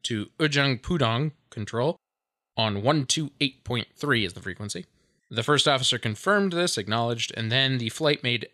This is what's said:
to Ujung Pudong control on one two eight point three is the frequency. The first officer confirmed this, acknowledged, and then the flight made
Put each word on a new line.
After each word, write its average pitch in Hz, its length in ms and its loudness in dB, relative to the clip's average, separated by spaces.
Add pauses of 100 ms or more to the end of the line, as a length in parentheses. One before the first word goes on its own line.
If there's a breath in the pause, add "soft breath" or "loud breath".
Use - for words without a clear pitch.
to 107 240 -4 (100)
Ujung 143 440 2
Pudong 143 500 0 (180)
control 120 460 -2 (600)
on 104 260 0
one 139 220 4
two 156 340 -2
eight - 240 -2
point 120 320 -4
three 123 300 2
is 87 80 -4
the - 80 -14
frequency. 95 440 -8 (440)
The 113 140 -2
first 143 240 4
officer 131 300 2
confirmed 190 540 0
this, 175 260 0
acknowledged, 117 600 -2
and 113 120 -2
then 131 280 2
the 117 120 -2
flight 151 340 0
made 120 300 -2